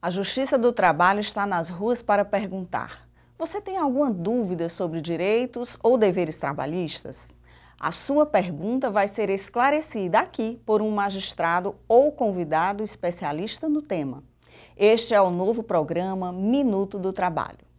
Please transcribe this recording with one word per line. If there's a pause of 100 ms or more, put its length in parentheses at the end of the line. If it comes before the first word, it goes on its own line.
a
Justiça
do
Trabalho
está
nas
ruas
para
perguntar. (320)
Você
tem
alguma
dúvida
sobre
direitos
ou
deveres
trabalhistas? (500)
A
sua
pergunta
vai
ser
esclarecida
aqui
por
um
magistrado (100)
ou
convidado
especialista
no
tema. (500)
Este
é
o
novo
programa
Minuto
do
Trabalho. (120)